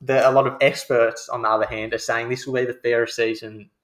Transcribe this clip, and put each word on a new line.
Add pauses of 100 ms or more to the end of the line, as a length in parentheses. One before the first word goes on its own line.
the,
a
lot
of
experts,
on
the
other
hand,
are
saying
this
will
be
the
fairest
season (140)